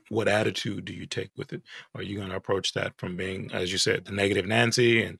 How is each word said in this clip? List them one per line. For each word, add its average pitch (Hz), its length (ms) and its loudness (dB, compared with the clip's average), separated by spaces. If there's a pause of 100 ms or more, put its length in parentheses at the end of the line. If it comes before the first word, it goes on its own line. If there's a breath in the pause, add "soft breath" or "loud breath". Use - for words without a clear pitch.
What 107 180 0
attitude 101 580 0
do 87 80 -10
you 92 140 -10
take - 280 -6
with - 180 -10
it? - 100 -10 (320 loud breath)
Are 92 80 -8
you 98 160 -6
gonna 95 160 -6
approach 95 380 -2
that 98 260 -2
from 92 180 -6
being, 95 340 -6
as 92 200 -2
you 95 80 0
said, 101 260 0
the 98 60 -12
negative 98 340 2
Nancy 117 560 4
and 92 180 -4